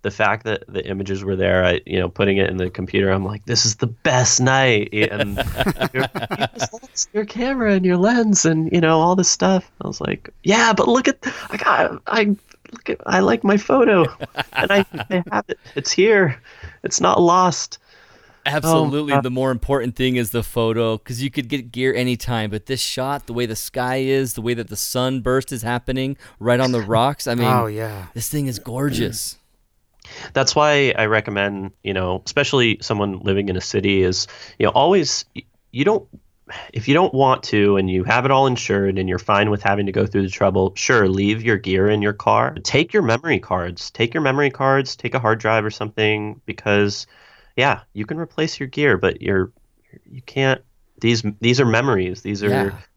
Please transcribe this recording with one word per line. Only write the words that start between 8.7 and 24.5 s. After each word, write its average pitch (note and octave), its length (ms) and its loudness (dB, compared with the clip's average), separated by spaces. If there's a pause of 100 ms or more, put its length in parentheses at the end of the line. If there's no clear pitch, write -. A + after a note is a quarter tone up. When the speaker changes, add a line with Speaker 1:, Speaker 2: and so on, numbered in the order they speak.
Speaker 1:
you - 80 2
know, D#3+ 220 6
all F3 140 4
this F#3 140 2
stuff." F#3 400 0 (120)
I - 60 -6
was - 120 -10
like, - 300 -6 (140)
"Yeah, A3+ 300 4
but - 140 2
look B3 200 2
at, C4+ 100 0 (320)
I G#3 80 -8
got, - 500 0
I, A3 160 2 (480)
look - 180 -14
at, - 80 -4 (100)
I F#3 140 2
like G3 220 2
my G3+ 140 4
photo." G#3+ 480 4 (480)
And - 180 0
I, G3+ 140 4 (240)
I F3+ 220 0
have - 180 -2
it. D#3 100 -8 (160)
It's - 160 -6
here. F#3+ 480 4 (440)
It's - 180 -2
not F#3 180 4
lost. F3+ 600 2 (640)
Speaker 2:
Absolutely. D3+ 680 2
Speaker 1:
Oh, C#3 40 4
uh, C#3 40 4
Speaker 2:
The B2+ 80 -4
more C3 220 0
important B2 440 -2
thing B2+ 200 0
is A#2+ 160 -2
the A#2+ 100 -2
photo, A2+ 560 0
'cause A#2+ 240 -10
you C3+ 80 -4
could B2 180 -6
get A#2+ 240 -6
gear B2+ 220 0
anytime, A#2+ 560 -2
but G#2 160 -8
this C3 160 -6
shot, C3+ 460 -6
the A#2+ 60 -10
way A#2+ 120 -2
the A2 100 -6
sky B2+ 420 -4
is, C3+ 360 0
the A#2 80 -8
way A#2+ 140 -2